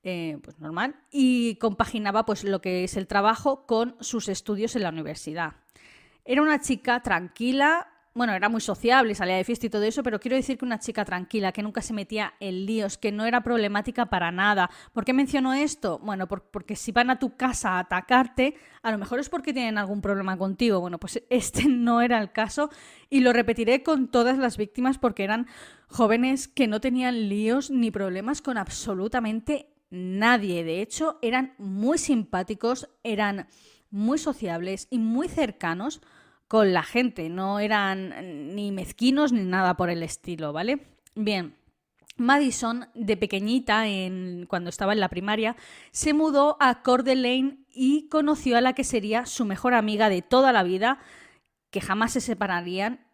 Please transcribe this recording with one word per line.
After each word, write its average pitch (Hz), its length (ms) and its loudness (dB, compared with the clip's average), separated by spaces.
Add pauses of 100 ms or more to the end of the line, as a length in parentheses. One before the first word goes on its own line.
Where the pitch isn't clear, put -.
eh, 170 400 -6
pues - 160 -20
normal, 170 380 -6 (140)
y 247 460 2
compaginaba, 214 680 -2
pues, 208 180 -4
lo 196 160 -2
que 180 240 -2
es 185 120 -6
el 190 100 -4
trabajo 220 600 0
con 240 340 0
sus 226 280 -6
estudios 208 480 -4
en 214 60 0
la 175 80 -2
universidad. 156 640 -8 (720)
Era 269 180 2
una 302 180 4
chica 247 420 0
tranquila, 262 880 0 (280)
bueno, 233 160 0
era 190 160 2
muy 226 140 0
sociable, 233 520 4
salía 185 220 0
de 185 80 2
fiesta 233 220 -4
y - 20 -2
todo 208 140 0
eso, 226 200 0
pero 220 160 -2
quiero 262 200 0
decir 262 180 -2
que - 80 -6
una 233 140 -4
chica 220 260 -4
tranquila, 185 480 -2
que 208 100 -6
nunca 214 200 -4
se - 100 -8
metía 208 480 -4
en 190 240 -6
líos, 208 320 -2
que 208 160 -2
no 214 140 -2
era 233 160 2
problemática 220 640 0
para 175 260 0
nada. 190 380 4 (240)
¿Por 220 100 -2
qué 254 80 0
menciono 262 400 2
esto? 269 460 -2
Bueno, 190 280 -4
por-, 196 240 -8
porque 202 260 -10
si - 160 -8
van 240 180 4
a 254 80 2
tu 262 180 -4
casa 233 360 -2
a 180 80 0
atacarte, 254 720 2 (280)
a 226 80 -2
lo 220 60 -2
mejor 220 240 -4
es 277 80 -6
porque 311 240 -4
tienen 233 240 -2
algún 202 240 -4
problema 190 380 -2
contigo. 196 420 2
Bueno, 175 180 -6
pues - 300 -8
este 247 360 0
<laughs> 294 40 6
no 240 320 4
era 240 180 4
el 208 140 -4
caso 294 380 -2 (400)
y 277 100 6
lo 247 140 6
repetiré 233 480 2
con 269 260 2
todas 247 300 4
las 254 180 0
víctimas 254 400 -2
porque 226 260 -2
eran 220 240 -2 (400)
jóvenes 240 640 2
que 247 200 2
no 214 120 -2
tenían 247 480 0
líos 226 420 0
ni 233 200 2
problemas 196 500 -4
con 247 160 -4
absolutamente 220 1160 -4 (160)
nadie. 185 760 0
De 165 160 -4
hecho, 311 400 -4
eran 254 380 -2
muy 208 400 -2
simpáticos, 220 920 -2 (140)
eran 202 440 -2 (440)
muy 214 260 0
sociables 190 720 -4
y 247 120 -2
muy 233 280 0
cercanos 214 720 -4 (480)
con 208 240 4
la 175 100 2
gente, 233 460 -2
no 190 300 -4
eran 190 960 -4
ni 208 160 -6
mezquinos 247 600 0
ni 220 100 2
nada 185 340 2
por 180 140 0
el 170 120 -2
estilo, 160 500 -8
¿vale? 226 340 -4 (280)
Bien, 202 420 -4 (600)
Madison, 247 800 2
de 214 220 -2
pequeñita, 214 720 0
en, 185 600 -6
cuando 175 220 -4
estaba 202 220 -2
en 214 80 2
la 185 80 0
primaria, 214 480 -2 (340)
se 302 240 0
mudó 302 460 4
a 254 220 2
Coeur 254 200 4
d'Alene 262 640 0
y 285 400 0
conoció 294 480 2
a 233 40 6
la 254 140 2
que 262 100 -2
sería 220 420 -2
su - 180 -4
mejor 226 300 0
amiga 214 340 4
de 185 140 2
toda 262 300 6
la 208 100 6
vida, 190 380 0 (720)
que - 100 -4
jamás 214 320 -2
se 254 80 0
separarían 190 920 -4